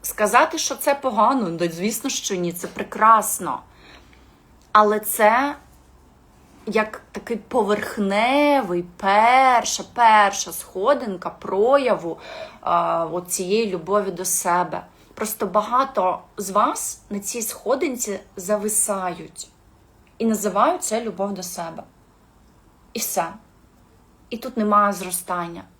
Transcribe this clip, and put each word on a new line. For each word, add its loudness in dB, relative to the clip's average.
Сказати, 2
що -4
це 0
погано, 2
ну, -2
звісно, -4
що -6
ні, -2
це -10
прекрасно. 0
Але 6
це 2
як -4
такий -8
поверхневий, 0
перша, 4
перша 6
сходинка -2
прояву, 0
а, 0
от -6
цієї -2
любові -2
до -8
себе. -2
Просто -6
багато 0
з -8
вас -2
на -6
цій -8
сходинці -4
зависають -4
і 0
називають 2
це -2
любов -6
до -8
себе. -10
І -8
все. -2
І -8
тут -10
немає 4
зростання. -8